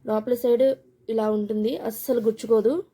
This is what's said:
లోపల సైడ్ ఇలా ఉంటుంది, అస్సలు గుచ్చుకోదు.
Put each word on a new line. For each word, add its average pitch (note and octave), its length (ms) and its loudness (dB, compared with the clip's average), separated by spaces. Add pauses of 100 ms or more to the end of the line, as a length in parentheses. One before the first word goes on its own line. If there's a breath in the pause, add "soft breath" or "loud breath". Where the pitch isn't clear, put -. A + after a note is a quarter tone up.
లోపల G#3+ 320 0
సైడ్ A#3+ 240 4 (480)
ఇలా A3 120 0 (120)
ఉంటుంది, G#3+ 340 -2 (180)
అస్సలు A#3 380 -2
గుచ్చుకోదు. A3 460 2 (200)